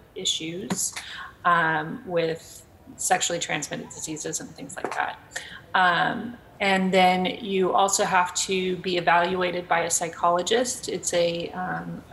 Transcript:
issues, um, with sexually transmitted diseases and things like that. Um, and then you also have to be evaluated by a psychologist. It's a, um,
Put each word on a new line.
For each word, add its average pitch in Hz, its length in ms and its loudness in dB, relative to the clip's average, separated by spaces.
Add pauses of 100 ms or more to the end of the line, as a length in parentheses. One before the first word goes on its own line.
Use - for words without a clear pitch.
(140)
issues, 185 800 -4 (540)
um, 160 580 2
with 165 600 -4 (300)
sexually 175 420 0
transmitted 160 500 -6
diseases 156 520 -8
and - 140 -14
things 147 220 -14
like - 180 -6
that. - 240 -4 (560)
Um, 180 640 2 (240)
and 190 340 2
then 185 320 6
you 190 460 0
also 196 320 4
have 180 280 2
to 185 440 -2
be 180 200 -2
evaluated 175 720 2
by 170 140 2
a 170 100 0
psychologist. 175 1000 2
It's - 240 -4
a, 170 380 2
um, 170 520 -6 (100)